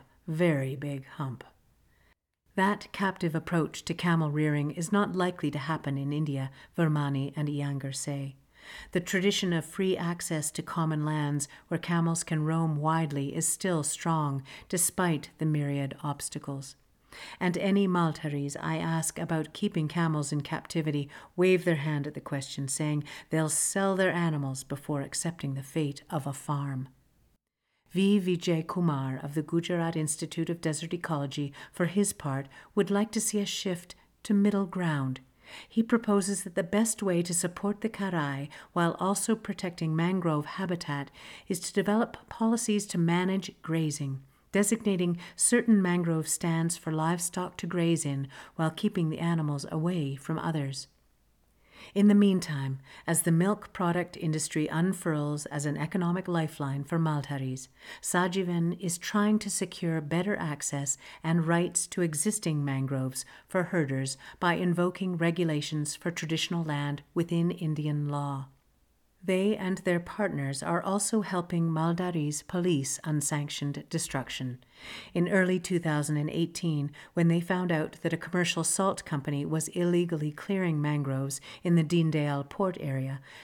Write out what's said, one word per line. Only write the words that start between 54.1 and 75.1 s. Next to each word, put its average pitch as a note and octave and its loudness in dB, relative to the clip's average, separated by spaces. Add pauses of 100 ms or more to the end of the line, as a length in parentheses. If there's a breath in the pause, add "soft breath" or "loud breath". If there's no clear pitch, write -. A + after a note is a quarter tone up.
industry D#3 0
unfurls D#3 0
as D3 -2
an C#3+ 0
economic F3 0
lifeline D3+ -2
for E3 -2
Maltaris, C#3+ 0 (340 loud breath)
Sajivan F3 0
is F3 -4
trying G#3 2
to G3+ -4
secure E3+ -2
better F3 -2
access C#3+ -4 (260 loud breath)
and D#3+ 2
rights F3 2
to - -4
existing D#3 0
mangroves C3+ -2 (240 loud breath)
for F#3 0
herders C3+ 0 (220 loud breath)
by F3 4
invoking F3+ 0
regulations D#3+ 0
for - -4
traditional E3 -2
land C#3+ -2 (100)
within E3+ 2
Indian D3+ -2
law. C#3+ -4 (760)
They G3 2
and E3+ -2
their F3 2
partners D3 -2
are E3+ 0
also G#3 0
helping F3 0
Maldaris E3 0
police F3 0
unsanctioned D3 -2
destruction. C3 -4 (560 loud breath)